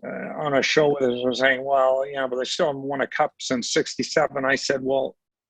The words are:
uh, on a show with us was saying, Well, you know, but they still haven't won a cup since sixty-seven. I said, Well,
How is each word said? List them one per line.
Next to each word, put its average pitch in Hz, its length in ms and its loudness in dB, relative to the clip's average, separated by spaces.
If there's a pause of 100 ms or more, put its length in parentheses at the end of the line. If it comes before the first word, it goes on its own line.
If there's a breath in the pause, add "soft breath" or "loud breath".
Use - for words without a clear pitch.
uh, 127 380 -8
on 147 140 0
a 127 80 4
show 151 260 4
with 139 200 2
us 123 140 -2
was 127 160 0
saying, 131 240 4
Well, 135 440 4
you 143 80 -8
know, 135 120 -2
but 123 100 -6
they 127 80 -2
still 170 220 0
haven't 139 140 -2
won 139 200 -4
a 117 60 0
cup - 320 0
since - 320 -4
sixty-seven. 143 760 -2
I 135 100 2
said, 135 260 -2
Well, 131 340 -2 (340)